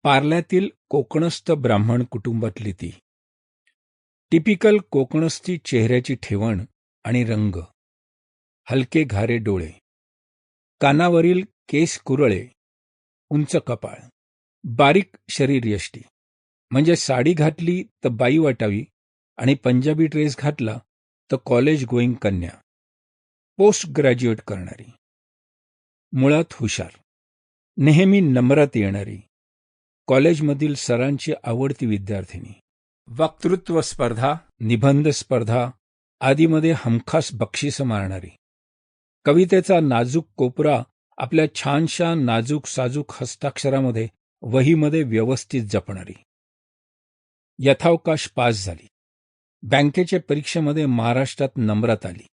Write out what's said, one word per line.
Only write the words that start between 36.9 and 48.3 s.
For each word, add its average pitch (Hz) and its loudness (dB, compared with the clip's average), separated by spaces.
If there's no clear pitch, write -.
बक्षिसं 135 -6
मारणारी. 95 -4
कवितेचा 185 4
नाजूक 131 0
कोपरा 127 0
आपल्या 156 0
छानशा 165 -2
नाजूक 127 -2
साजूक 131 -6
हस्ताक्षरामध्ये 131 -4
वहीमध्ये 147 2
व्यवस्थित 120 -2
जपणारी. 98 -6
यथावकाश 160 2
पास 117 0